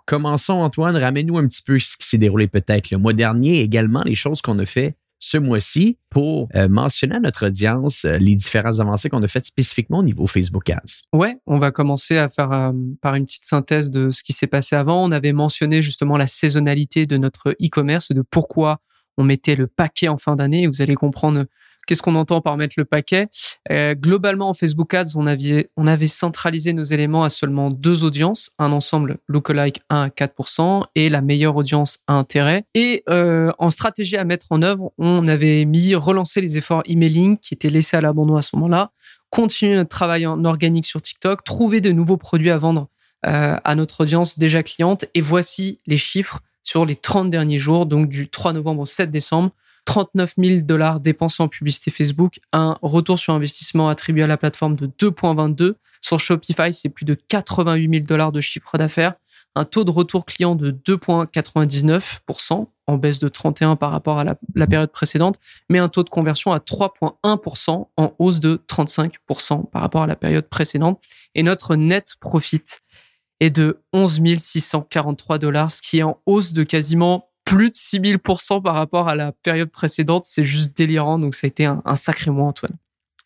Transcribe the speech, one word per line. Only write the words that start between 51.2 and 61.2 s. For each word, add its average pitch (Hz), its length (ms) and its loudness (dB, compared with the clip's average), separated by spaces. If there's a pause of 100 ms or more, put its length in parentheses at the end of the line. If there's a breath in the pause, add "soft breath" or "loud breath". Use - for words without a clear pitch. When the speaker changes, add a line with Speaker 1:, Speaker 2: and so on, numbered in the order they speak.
Speaker 2:
en - 20 2
publicité 147 460 -4
Facebook, 151 480 0 (120)
un 160 300 0
retour 170 380 0
sur 160 140 0
investissement 151 540 0
attribué 156 360 0
à - 20 2
la 151 100 2
plateforme 151 380 -2
de 147 240 -4
deux 202 140 2
point 165 200 0
vingt-deux. 156 440 0 (240 soft breath)
Sur - 180 0
Shopify, 170 540 0
c'est - 160 -4
plus - 160 -12
de 147 100 0
quatre-vingt-huit 165 720 -2
mille 156 180 0
dollars 156 280 0
de 147 80 -4
chiffre - 380 -6
d'affaires. 165 360 0 (400 soft breath)
Un 151 100 0
taux 220 200 0
de 175 80 0
retour 175 340 0
client 175 300 -2
de 143 160 -2
deux 180 260 -2
point 170 280 0